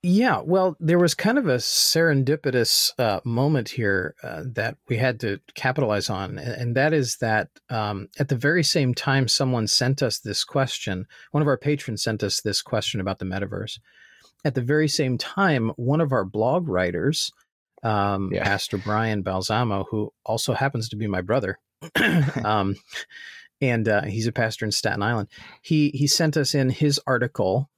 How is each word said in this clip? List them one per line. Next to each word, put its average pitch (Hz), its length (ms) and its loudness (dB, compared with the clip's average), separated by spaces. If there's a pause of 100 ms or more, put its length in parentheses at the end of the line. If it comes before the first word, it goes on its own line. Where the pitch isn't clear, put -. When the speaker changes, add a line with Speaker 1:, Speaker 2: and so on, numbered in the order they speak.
Speaker 1:
Yeah, 185 400 4
well, 185 380 2
there 170 180 4
was 175 160 4
kind 240 240 2
of 226 100 0
a 127 80 2
serendipitous, 135 1400 2
uh, 104 260 2
moment 123 460 0
here, 98 520 0
uh, - 220 -10 (100)
that 113 240 -4 (100)
we 120 80 -2
had 120 240 0
to 104 200 -4 (140)
capitalize 113 540 0
on, 95 300 -4
a-, - 20 -10 (180)
and 120 180 -2
that 151 180 4
is 135 220 0
that, 110 340 0 (180)
um, 104 400 -4 (100)
at 139 100 0
the 135 80 2
very 151 260 2
same 131 320 2
time 135 340 2
someone 123 380 0
sent 135 360 0
us 120 180 -2
this 104 240 -4
question, 107 640 -4 (260)
one 147 100 2
of 147 60 2
our 131 100 2
patrons 143 440 -4
sent 110 200 -2
us 101 180 -2
this 101 220 -2
question - 380 -4
about 95 180 -4
the 98 80 -8
metaverse. 98 540 -6 (640)
At 135 100 0
the 127 80 0
very 151 240 2
same 131 320 0
time, 143 520 0
one 135 300 0
of 143 120 2
our 110 120 2
blog 127 440 0
writers, 90 640 0 (500)
um, 101 500 0
Speaker 2:
Yeah. 92 120 0
Speaker 1:
Pastor 101 340 -2
Brian 107 440 0
Balsamo, 98 680 0
who 107 220 -4 (120)
also 113 300 -2
happens 131 360 -2
to 107 60 -10
be 107 120 -4
my 92 140 -2
brother, 98 360 -2 (240)
<clears throat> - 140 -8
Speaker 2:
<laughs> 156 480 2
Speaker 1:
um, 101 320 2 (840)
and, 117 280 2
uh, 101 140 4
he's 110 260 -2
a 113 40 -2
pastor 113 320 -2
in 104 60 -2
Staten 104 320 -2
Island. 107 260 0 (320)
He, 151 300 2
he 143 160 0
sent 156 300 2
us 147 180 0
in 131 160 2
his 143 340 0
article 120 720 0